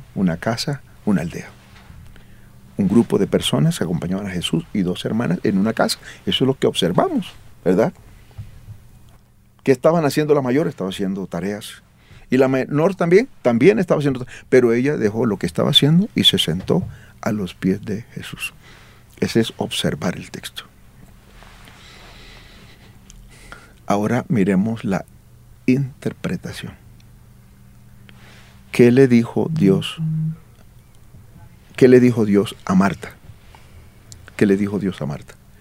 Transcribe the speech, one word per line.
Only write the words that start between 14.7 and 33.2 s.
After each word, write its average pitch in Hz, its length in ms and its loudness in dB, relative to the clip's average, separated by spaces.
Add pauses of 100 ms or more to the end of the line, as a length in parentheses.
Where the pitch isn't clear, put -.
ella 135 240 0
dejó 113 300 -2
lo 98 100 0
que - 80 -6
estaba 117 240 -2
haciendo 170 460 4
y - 100 2
se - 140 4
sentó - 440 -2 (380)
a 120 100 -2
los 104 220 -6
pies 92 320 -2
de 107 160 -6 (120)
Jesús. - 400 -14 (680)
Ese 147 180 0
es 113 180 0
observar 87 600 -4
el - 140 -14
texto. - 340 -14 (3250)
Ahora 107 420 -2
miremos 101 540 0
la 95 220 -4 (600)
interpretación. - 1080 -6 (2000)
¿Qué 120 200 6
le 135 160 6
dijo 117 460 2
Dios? - 440 0 (1800)
¿Qué 131 120 6
le 127 120 8
dijo 120 260 4
Dios 101 300 2 (100)
a 98 100 0
Marta? 92 360 0 (1200)